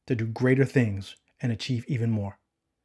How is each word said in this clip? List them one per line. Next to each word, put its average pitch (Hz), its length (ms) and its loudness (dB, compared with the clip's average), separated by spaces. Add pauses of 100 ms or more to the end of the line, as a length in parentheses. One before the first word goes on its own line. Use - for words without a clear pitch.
to 131 80 -2
do 110 100 -2
greater 127 400 2
things 104 500 0 (260)
and 120 120 -2
achieve 117 340 -4
even 117 240 0
more. 101 260 -4 (480)